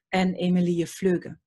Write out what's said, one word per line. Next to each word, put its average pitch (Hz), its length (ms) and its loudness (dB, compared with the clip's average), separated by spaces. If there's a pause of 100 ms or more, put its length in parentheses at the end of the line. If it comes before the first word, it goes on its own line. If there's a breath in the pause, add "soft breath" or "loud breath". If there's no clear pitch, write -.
en 185 260 0
Emilie 175 520 0
Vleuge. - 600 -2